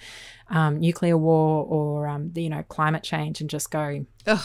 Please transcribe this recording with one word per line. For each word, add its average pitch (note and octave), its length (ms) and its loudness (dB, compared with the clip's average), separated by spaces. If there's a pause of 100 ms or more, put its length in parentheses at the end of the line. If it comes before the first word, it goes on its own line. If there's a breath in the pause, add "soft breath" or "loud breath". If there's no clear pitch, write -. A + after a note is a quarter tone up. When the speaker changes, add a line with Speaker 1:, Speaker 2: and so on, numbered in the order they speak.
(500 loud breath)
Speaker 1:
um, D#3 300 2
nuclear E3+ 360 2
war D#3 480 4
or, D3 440 -2
um, D3 260 -6
the, E3+ 80 -4
you D#3+ 80 -2
know, D3+ 140 -4
climate D#3 380 0
change D#3 380 -4
and D3+ 80 -6
just D3 220 -6
go, C#3+ 340 -4 (220)
Speaker 2:
Ugh, G#3+ 180 4